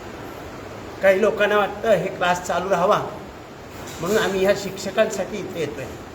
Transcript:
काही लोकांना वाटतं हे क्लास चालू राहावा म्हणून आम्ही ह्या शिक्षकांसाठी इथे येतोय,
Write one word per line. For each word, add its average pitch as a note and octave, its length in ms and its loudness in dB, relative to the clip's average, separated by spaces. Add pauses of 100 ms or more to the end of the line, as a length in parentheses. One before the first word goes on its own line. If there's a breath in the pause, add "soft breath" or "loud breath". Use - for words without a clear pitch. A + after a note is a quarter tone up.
(1000)
काही F#3+ 200 6
लोकांना G#3 360 4
वाटतं G3+ 340 2
हे F3+ 240 4
क्लास F3+ 320 2
चालू F3+ 220 0
राहावा F#3 280 4 (1000)
म्हणून F#3+ 180 2
आम्ही F#3+ 260 2
ह्या G3 140 6
शिक्षकांसाठी G3 800 0
इथे E3+ 220 -6
येतोय, C3+ 260 -4 (300)